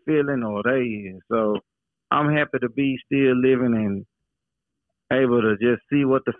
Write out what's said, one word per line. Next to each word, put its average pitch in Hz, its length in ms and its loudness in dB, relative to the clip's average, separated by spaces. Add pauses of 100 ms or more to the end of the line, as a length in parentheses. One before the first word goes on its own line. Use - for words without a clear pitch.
feeling 143 380 0
or 104 200 -4
they 127 200 0
is. 101 380 -8 (100)
So 107 260 0 (540)
I'm 147 200 0
happy 147 300 -2
to 120 80 -2
be 135 360 -2
still 135 300 2
living 123 400 2
and 101 300 -2 (1080)
able 123 300 2
to 107 160 2
just 117 240 0 (100)
see 143 140 2
what 131 200 0
the 117 140 -2